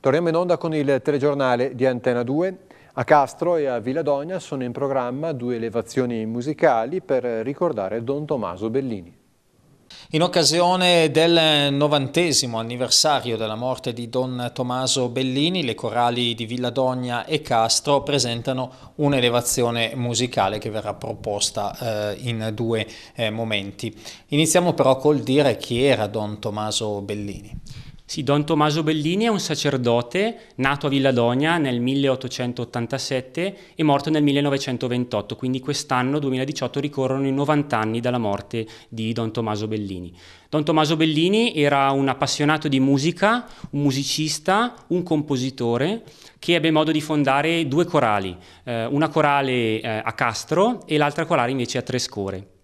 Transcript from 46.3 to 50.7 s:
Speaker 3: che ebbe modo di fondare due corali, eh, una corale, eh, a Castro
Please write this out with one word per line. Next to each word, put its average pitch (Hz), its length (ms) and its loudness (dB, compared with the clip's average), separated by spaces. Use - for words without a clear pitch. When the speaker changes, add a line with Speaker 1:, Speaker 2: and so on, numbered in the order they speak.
Speaker 3:
che 170 180 0
ebbe 160 140 2
modo 156 220 2
di 156 80 2
fondare 151 680 2
due 160 160 2
corali, 107 520 0
eh, 117 220 -4
una 143 200 0
corale, 135 720 2
eh, 110 240 -4
a 113 80 -4
Castro 175 760 0